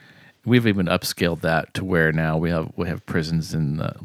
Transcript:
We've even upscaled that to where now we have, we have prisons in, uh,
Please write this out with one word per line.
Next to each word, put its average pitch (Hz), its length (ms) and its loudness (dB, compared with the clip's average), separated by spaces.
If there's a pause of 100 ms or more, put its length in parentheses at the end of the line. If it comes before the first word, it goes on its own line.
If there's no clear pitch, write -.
(460)
We've 117 200 4
even 98 200 2
upscaled 85 560 0
that 80 320 0
to 98 100 -4
where 85 260 2
now 80 280 0
we 82 120 0
have, 80 260 -2
we 87 120 -4
have - 160 -6
prisons 82 480 -2
in, 78 300 -2
uh, - 100 -4 (120)